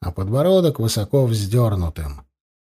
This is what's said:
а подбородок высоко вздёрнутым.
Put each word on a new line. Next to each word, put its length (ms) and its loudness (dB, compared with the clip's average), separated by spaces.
а 120 -6
подбородок 680 2
высоко 460 0
вздёрнутым. 1000 -2